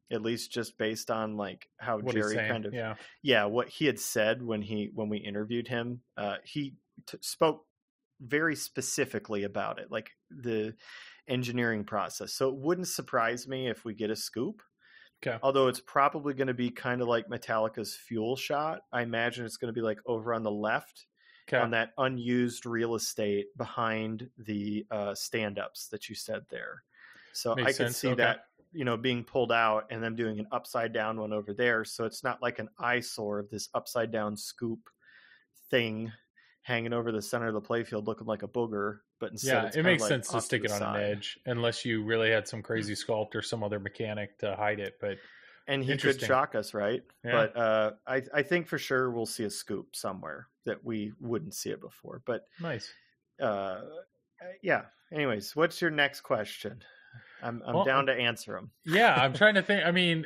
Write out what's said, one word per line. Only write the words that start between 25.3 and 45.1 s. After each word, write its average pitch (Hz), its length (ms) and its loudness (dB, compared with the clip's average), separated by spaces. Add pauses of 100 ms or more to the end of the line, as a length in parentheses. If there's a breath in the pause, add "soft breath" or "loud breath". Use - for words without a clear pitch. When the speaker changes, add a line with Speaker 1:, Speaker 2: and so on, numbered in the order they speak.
Speaker 1:
that - 200 -10
you 104 60 -12
said - 340 -8
there. - 340 -12 (500 loud breath)
So 113 220 0
Speaker 2:
Makes 123 100 2
Speaker 1:
I 135 80 4
could 120 160 2
Speaker 2:
sense. - 20 -2
Speaker 1:
see 127 220 0
Speaker 2:
Okay. - 20 2
Speaker 1:
that, 117 320 2 (260)
you 147 120 -4
know, 117 120 2
being 120 280 0
pulled 120 280 2
out 110 380 4
and 113 120 -6
them 113 120 -2
doing 110 240 -2
an 107 120 -6
upside 117 420 -2
down 110 260 0
one 107 140 -4
over 104 200 -4
there. 117 320 2
So - 200 -4
it's - 180 -6
not 123 180 -2
like 120 180 -2
an 107 100 -8 (100)
eyesore 120 600 0
of 101 120 -8
this 104 220 -8
upside 117 380 -2
down 104 260 -2
scoop - 520 -8 (800 soft breath)
thing 113 440 0 (500 soft breath)
hanging 117 300 -2
over 117 200 0
the 107 100 0
center 117 260 -2
of 107 60 -2
the 104 60 0
playfield 110 460 -2
looking 110 200 -4
like 104 160 -2
a 104 60 -8
booger, 107 520 -2 (180)
but - 120 -6
instead 120 320 2
Speaker 2:
Yeah, - 20 0
Speaker 1:
it's 113 100 -6
Speaker 2:
it 160 80 4
Speaker 1:
kinda, - 0 -
Speaker 2:
makes 170 200 6
Speaker 1:
like, - 20 2
Speaker 2:
sense 120 260 2
to 113 80 2
Speaker 1:
off - 100 -4
to 127 80 2
Speaker 2:
stick 101 60 0
Speaker 1:
the 113 40 0
Speaker 2:
it 104 40 0
on 104 120 0
an 110 120 -2
Speaker 1:
side. - 0 -
Speaker 2:
edge, 104 500 -2
unless 117 400 0
you 113 180 2
really 113 260 4
had 110 180 4
some 110 140 -8
crazy 104 320 -2
sculpt 107 420 -2
or 107 60 0
some 113 220 -4
other 104 160 -2
mechanic 107 600 -6
to 101 160 -2
hide 104 240 2
it, 98 200 -6
but 98 200 -4 (480 loud breath)